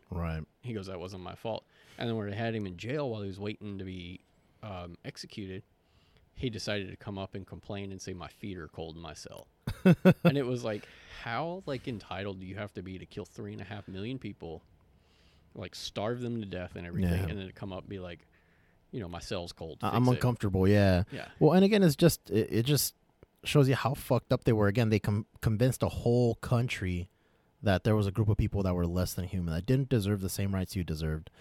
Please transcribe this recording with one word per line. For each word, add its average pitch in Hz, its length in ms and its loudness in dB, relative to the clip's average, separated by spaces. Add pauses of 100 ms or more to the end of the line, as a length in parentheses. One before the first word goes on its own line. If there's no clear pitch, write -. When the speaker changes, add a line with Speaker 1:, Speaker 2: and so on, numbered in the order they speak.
(120)
Speaker 1:
Right. 82 320 -2 (180)
Speaker 2:
He 123 100 -8
goes, 98 140 -6
"That 95 140 -8
wasn't 92 240 -10
my 87 100 -12
fault." 107 300 -6 (340)
And 120 100 -4
then 113 80 -2
when 104 140 -4
they 101 60 -6
had 117 180 -2
him 107 100 -2
in 92 120 -8
jail 127 340 -4
while 107 120 -6
he 101 40 -6
was 98 140 -8
waiting 104 380 -6
to 95 60 -8
be, 90 360 -10 (420)
um, 87 420 -10
executed, 104 600 -12 (720)
he 127 140 -4
decided 101 400 -4
to 95 60 -12
come 101 220 -10
up 95 160 -8
and 95 100 -10
complain 98 460 -10
and 95 100 -12
say, 92 140 -10
"My 85 140 -12
feet 98 280 -10
are 78 120 -12
cold 82 260 -12
in 82 80 -14
my 78 120 -12
cell." - 340 -16 (360)
Speaker 1:
<laughs> 185 400 6
Speaker 2:
And 143 140 4
it 135 80 0
was 123 160 -4
like, 107 240 -6 (360)
how, 165 440 -6
like, 139 220 -6
entitled 98 500 -8
do 92 80 -12
you 92 80 -10
have 104 200 -10
to 98 80 -10
be 92 160 -10
to - 80 -14
kill - 180 -12
three 104 280 -12
and 107 80 -12
a 101 40 -12
half 101 240 -12
million 107 320 -8
people, 85 420 -12 (960)
like, 95 180 -12
starve 117 460 -4
them 120 200 -6
to 107 60 -8
death 90 300 -10
and 87 100 -10
everything, 87 380 0
Speaker 1:
Yeah. 82 40 -4
Speaker 2:
and 90 120 -6
then 95 80 -10
to 92 40 -16
come 101 200 -12
up 92 80 -8
and - 80 -18
be 101 100 -10
like, 87 220 -12 (720)
you 127 80 -8
know, 92 80 -8
"My 85 100 -10
cell's 87 340 -8
cold, 82 300 -12
Speaker 1:
I, 110 140 0
I'm 123 80 6
Speaker 2:
fix 123 80 6
it." - 60 4
Speaker 1:
uncomfortable, 98 500 2
yeah. 98 420 6
Speaker 2:
Yeah. - 160 -8 (140)
Speaker 1:
Well, 151 140 8
and 190 100 8
again, 202 180 4
it's 160 140 6
just, - 340 4
it, 107 220 2
it 113 140 2
just 143 280 2 (520)
shows 139 220 6
you 135 60 4
how 117 180 -2
fucked - 400 0
up 123 120 0
they 123 100 6
were. 104 140 6
Again, 110 200 4
they 107 100 6
com-, 107 280 0 (160)
convinced 120 400 4
a 104 80 2
whole 120 460 4
country 92 760 -2 (520)
that 95 220 4
there 107 100 4
was 107 120 4
a 98 40 0
group 104 200 2
of 101 80 4
people 101 240 0
that 92 120 2
were 87 120 2
less 90 260 0
than 90 140 -6
human, 87 280 -2
that 82 120 -4
didn't 131 240 2
deserve 101 320 2
the 95 80 -4
same 98 240 -2
rights 92 200 -2
you 95 80 0
deserved. 78 460 -4 (120)